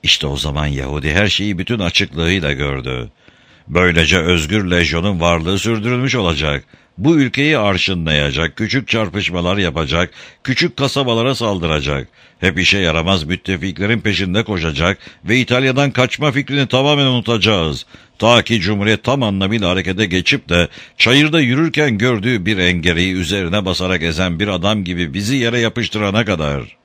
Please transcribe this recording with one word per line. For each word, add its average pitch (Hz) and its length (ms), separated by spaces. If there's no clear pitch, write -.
İşte - 240
o 71 100
zaman 76 300
Yahudi 71 460
her 101 160
şeyi 98 300
bütün 113 200
açıklığıyla 85 720
gördü. 65 580
"Böylece 85 500
özgür 87 520
lejyonun 87 500
varlığı 85 380
sürdürülmüş 117 560
olacak. 78 500
Bu 151 180
ülkeyi 143 420
arşınlayacak, 80 1000
küçük 113 320
çarpışmalar 90 680
yapacak, 82 540
küçük 131 320
kasabalara 127 580
saldıracak. 80 760
Hep 90 180
işe 95 200
yaramaz 82 460
müttefiklerin 92 760
peşinde 98 420
koşacak 82 560
ve 107 140
İtalya'dan 131 520
kaçma 127 420
fikrini 139 340
tamamen 139 400
unutacağız. 107 800
Ta 113 240
ki 113 180
Cumhuriyet 101 440
tam 135 180
anlamıyla 98 480
harekete 92 360
geçip 92 420
de 87 200
çayırda 147 420
yürürken 139 580
gördüğü 113 480
bir 104 120
engeleyi 90 560
üzerine 92 500
basarak 90 380
ezen 85 380
bir 104 80
adam 98 360
gibi 87 300
bizi 101 220
yere 120 220
yapıştırana 107 680
kadar." 76 600